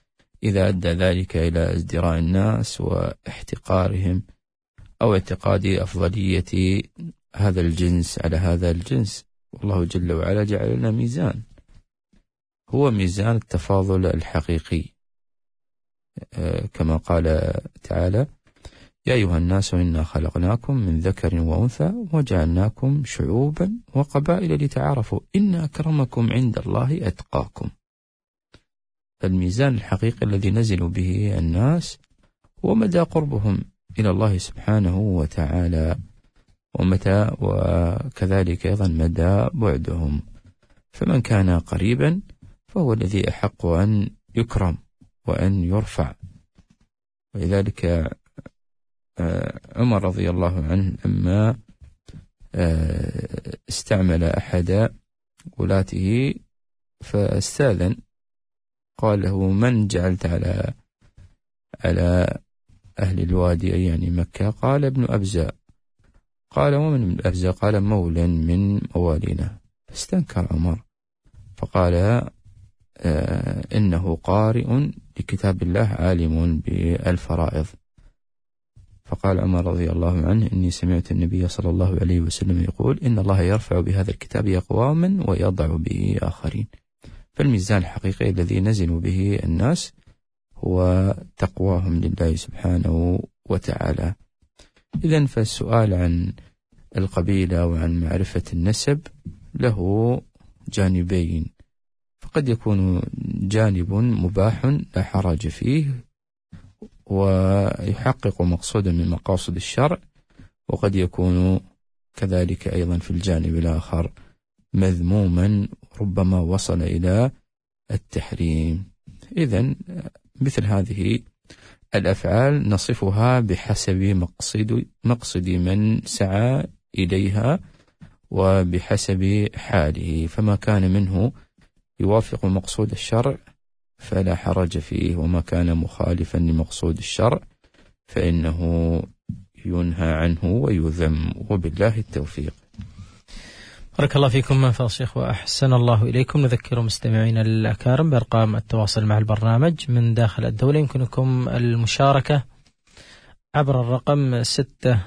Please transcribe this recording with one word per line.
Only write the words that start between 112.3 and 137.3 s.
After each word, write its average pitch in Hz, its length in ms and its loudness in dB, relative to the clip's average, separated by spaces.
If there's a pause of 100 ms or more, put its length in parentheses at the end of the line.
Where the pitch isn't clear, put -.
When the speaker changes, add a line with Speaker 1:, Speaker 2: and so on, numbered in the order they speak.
Speaker 1:
أيضًا 87 300 0
في - 120 -8
الجانب 82 460 0
الآخر 82 560 -2 (640)
مذموما 95 920 2 (320)
ربما 95 400 0
وصل 87 420 0
إلى 90 480 2 (600)
التحريم. 82 1000 -4 (460)
إذن 131 400 0 (640)
مثل 135 240 -2
هذه 101 560 0 (760)
الأفعال 113 760 2
نصفها 107 720 2
بحسب 98 560 -2
مقصد، 101 920 0 (180)
مقصد 113 440 -2
من 98 520 2
سعى 110 640 0 (320)
إليها 98 640 0 (720)
وبحسب 95 1200 2
حاله، 80 720 -2
فما 104 300 0
كان 98 340 2
منه 95 420 2 (680)
يوافق 107 440 0
مقصود 95 460 -2
الشرع 117 480 -2 (640)
فلا 92 340 0
حرج 87 440 -2
فيه، 85 380 -2
وما 85 240 0
كان 85 360 0
مخالفاً 85 640 -2
لمقصود 80 600 0
الشرع - 420 -2 (680)